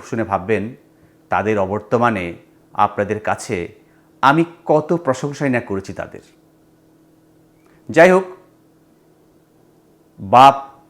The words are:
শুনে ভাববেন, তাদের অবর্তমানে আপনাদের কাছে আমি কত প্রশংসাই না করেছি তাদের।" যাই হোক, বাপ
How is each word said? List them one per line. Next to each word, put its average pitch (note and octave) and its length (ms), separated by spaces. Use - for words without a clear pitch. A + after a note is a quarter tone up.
শুনে A2+ 140
ভাববেন, G2+ 520
তাদের G2+ 300
অবর্তমানে G2+ 720
আপনাদের G#2 460
কাছে F#2 560
আমি D3+ 240
কত D3+ 280
প্রশংসাই C#3+ 560
না B2 100
করেছি G2 340
তাদের।" - 280
যাই E3 220
হোক, F#3+ 120
বাপ B2+ 500